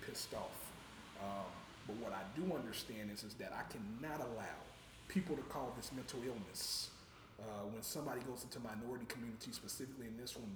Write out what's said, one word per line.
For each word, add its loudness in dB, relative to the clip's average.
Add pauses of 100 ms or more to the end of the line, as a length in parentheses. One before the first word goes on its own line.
pissed 0
off. 0 (640)
Um, 2 (400)
but 0
what 2
I 2 (160)
do 6
understand 0
is, -2
is -6
that 0
I 0
cannot 0
allow 0 (520)
people 8
to 4
call 2
this -2
mental 0
illness, 2 (480)
uh, 0
when 0
somebody 2
goes -2
into -4
minority 0
communities, -2
specifically -2
in -2
this -2
one, -2